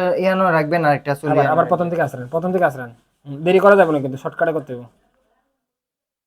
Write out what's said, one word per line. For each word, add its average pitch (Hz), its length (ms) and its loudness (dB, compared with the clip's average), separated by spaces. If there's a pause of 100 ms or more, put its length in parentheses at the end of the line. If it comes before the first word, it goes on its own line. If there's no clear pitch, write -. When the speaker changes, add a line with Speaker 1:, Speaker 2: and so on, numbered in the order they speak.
(180)
Speaker 1:
ইয়ানো 190 320 0
রাখবেন, 160 340 0
আর 147 100 4
একটা 143 200 -4
চুল 147 140 -8
Speaker 2:
আবার, 147 80 2
Speaker 1:
ইয়ানো 143 160 2
Speaker 2:
আবার 165 120 2
Speaker 1:
রাখবেন। 165 80 -4
Speaker 2:
প্রথম 175 160 -2
থেকে 170 140 -2
আসরেন, 127 260 -6
প্রথম 165 240 -4
থেকে 180 120 0
আসরেন। 131 260 -4 (360)
হুম, 143 160 -14
দেরি 185 180 4
করা 202 160 6
যাবে 175 160 4
না 151 80 0
কিন্তু, 131 180 -6
শর্টকাটে 165 340 -4
করতে 139 200 -8
হবে। 120 140 -14 (1400)